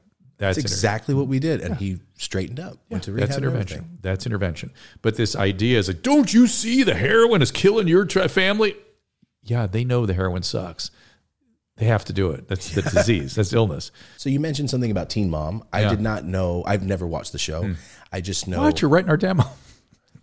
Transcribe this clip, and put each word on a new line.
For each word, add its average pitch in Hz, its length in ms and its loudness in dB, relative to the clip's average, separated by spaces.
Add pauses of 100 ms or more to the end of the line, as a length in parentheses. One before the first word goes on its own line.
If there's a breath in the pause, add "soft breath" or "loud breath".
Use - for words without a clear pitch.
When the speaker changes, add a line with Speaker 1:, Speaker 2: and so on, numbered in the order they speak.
(380)
Speaker 1:
That's 95 180 -2
Speaker 2:
That's 147 100 -4
Speaker 1:
inter- - 80 -4
Speaker 2:
exactly 107 400 -2
what 135 140 0
we 135 100 0
did, 151 240 -2
and - 140 -4
Speaker 1:
Yeah. - 40 -6
Speaker 2:
he 95 200 -4 (180)
straightened 98 420 -6
up, - 140 -14
Speaker 1:
Yeah, - 220 -14
Speaker 2:
went 92 80 -6
to 98 80 -10
Speaker 1:
that's 113 100 -4
Speaker 2:
rehab 135 160 0
and 135 80 -4
Speaker 1:
intervention. 104 320 -4
Speaker 2:
everything. - 240 -14
Speaker 1:
That's 95 240 -4
intervention. 95 460 -4 (320 loud breath)
But 110 120 0
this 110 200 0
idea 101 420 2
is 95 100 2
like, 85 140 -6
"Don't 262 320 4
you 240 140 8
see 240 340 0
the 190 140 2
heroin 220 480 4
is - 80 2
killing 202 360 4
your 185 180 6
tra-, 185 220 0
family?" 202 480 2 (680)
Yeah, 117 240 0
they 110 160 -2
know 123 240 0
the 92 80 0
heroin 90 260 -2
sucks. - 480 -6 (880 soft breath)
They 110 80 -2
have 113 200 2
to - 80 -10
do 95 180 0
it. - 160 -10
That's - 240 -6
the 98 100 0
Speaker 2:
<laughs> - 140 -4
Speaker 1:
disease. 85 400 0
That's 104 180 0
illness. 104 380 0 (260 loud breath)
Speaker 2:
So - 120 -4
you 139 100 0
mentioned 147 320 -2
something 123 180 0
about 92 220 -2
Teen 101 180 0
Mom. 80 420 -4
I 98 100 0
Speaker 1:
Yeah. 104 80 4
Speaker 2:
did 101 120 0
not 107 240 -4
know. 87 400 -2
I've 95 180 0
never 95 220 -2
watched 80 280 -6
the - 60 -10
show. 78 240 -4
Speaker 1:
Hmm. 98 100 -4 (380 loud breath)
Speaker 2:
I 95 100 -6
just 92 260 -6
know. 92 160 -2
Speaker 1:
What? - 180 2
You're 151 80 2
right 175 140 4
in 175 80 -2
our 151 60 4
demo. 185 260 2 (800 loud breath)